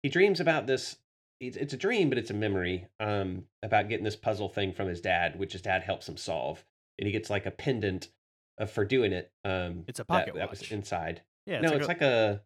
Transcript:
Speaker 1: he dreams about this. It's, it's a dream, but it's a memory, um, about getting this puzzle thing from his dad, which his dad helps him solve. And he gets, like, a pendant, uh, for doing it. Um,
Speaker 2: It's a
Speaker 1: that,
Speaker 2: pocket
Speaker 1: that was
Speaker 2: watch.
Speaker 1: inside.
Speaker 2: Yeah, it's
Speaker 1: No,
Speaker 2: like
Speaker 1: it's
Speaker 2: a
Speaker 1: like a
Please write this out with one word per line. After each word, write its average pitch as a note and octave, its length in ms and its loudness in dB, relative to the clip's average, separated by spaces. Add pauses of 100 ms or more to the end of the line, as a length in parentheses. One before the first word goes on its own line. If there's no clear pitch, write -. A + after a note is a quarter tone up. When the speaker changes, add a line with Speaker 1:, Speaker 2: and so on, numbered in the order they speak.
Speaker 1:
he C#3+ 60 0
dreams F3+ 320 6
about D3+ 260 4
this. - 300 0 (420)
It's, B2+ 180 -8
it's C#3+ 160 -4
a C3 40 -6
dream, F#3+ 320 4
but B2 80 2
it's A2+ 120 -2
a G#2 60 -4
memory, F#2 520 0 (120)
um, G2 480 -2 (160)
about G#2+ 240 4
getting G#2+ 180 -2
this G#2 120 -2
puzzle G#2+ 320 -2
thing F#2+ 240 -2
from F#2+ 160 -2
his E2+ 120 -4
dad, E2+ 380 0
which F#2+ 140 -4
his F#2 80 -8
dad F#2 220 0
helps - 260 -4
him D#2 80 -10
solve. D#2 480 -4 (340)
And G2+ 80 -2
he G2+ 60 0
gets, G#2 160 -4
like, G2+ 160 0
a F#2+ 60 -4
pendant, G#2 580 -2 (500)
uh, G#2+ 60 -2
for G2+ 200 -2
doing A2 280 4
it. F2+ 180 -6 (140)
Um, F2+ 420 -4
Speaker 2:
It's - 120 -12
a A2+ 40 -8
Speaker 1:
that, - 40 -10
Speaker 2:
pocket - 280 0
Speaker 1:
that F2 140 -2
was G2 100 -12
Speaker 2:
watch. - 140 -10
Speaker 1:
inside. E2+ 480 -4 (240)
Speaker 2:
Yeah, F#3+ 140 -4
it's - 40 2
Speaker 1:
No, E3 60 4
Speaker 2:
like D3 100 2
Speaker 1:
it's D3 60 0
Speaker 2:
a - 20 -2
Speaker 1:
like E3+ 140 -2
a A2 440 4